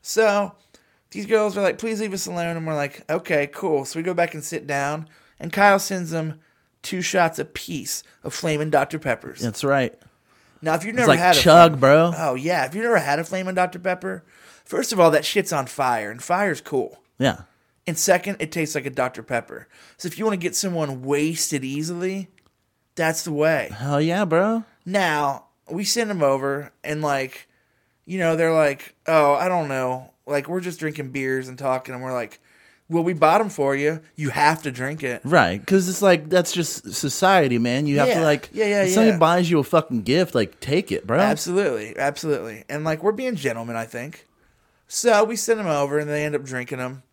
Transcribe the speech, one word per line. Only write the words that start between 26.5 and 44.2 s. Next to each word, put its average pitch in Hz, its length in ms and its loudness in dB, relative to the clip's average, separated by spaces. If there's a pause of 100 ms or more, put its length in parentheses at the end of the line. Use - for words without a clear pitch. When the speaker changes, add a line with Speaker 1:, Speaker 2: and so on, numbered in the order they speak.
Speaker 1:
and, 151 180 -6
like, 139 460 -4 (580)
you 185 140 -8
know, 165 160 2
they're 160 180 2
like, 147 440 0 (100)
"Oh, 147 280 6
I 151 140 0
don't 170 200 0
know. 127 420 -4 (160)
Like, 143 220 -2
we're 175 120 -4
just 175 200 -10
drinking 147 300 -6
beers 131 360 -2
and 127 100 -14
talking." 131 380 -4
And 127 80 -10
we're 131 100 -6
like, 117 280 -8 (480)
"Well, 165 160 0
we 180 80 0
bought 160 280 4
'em 208 100 -2
for 139 260 0
you. 156 240 -2 (160)
You 147 140 -4
have 151 340 2
to 143 80 -4
drink 139 320 -8
it." 123 200 -6
Speaker 2:
Right, 110 400 4
'cause 190 240 2
it's 185 140 -4
like, 175 260 4
that's 175 220 2
just 156 420 -6
society, 147 640 2
man. 123 280 0
You 143 140 2
have 143 80 4
Speaker 1:
Yeah. 208 100 2
Speaker 2:
to, 165 60 2
like, 147 280 0
Speaker 1:
Yeah, 214 140 -2
yeah, 202 160 2
Speaker 2:
if 185 120 0
somebody 220 180 6
Speaker 1:
yeah. 175 60 0
Speaker 2:
buys 170 300 4
you 165 120 2
a 131 40 -2
fucking 127 380 0
gift, 147 320 0
like, 110 240 -2
take 160 320 -4
it, - 160 -4
bro. 123 140 0
Speaker 1:
Absolutely, 175 760 -2
absolutely. 135 720 -4
And, 151 140 -6
like, 156 220 -4
we're 214 80 2
being 247 240 -4
gentlemen, 117 400 -8
I 113 80 -6
think. 123 420 -14 (640)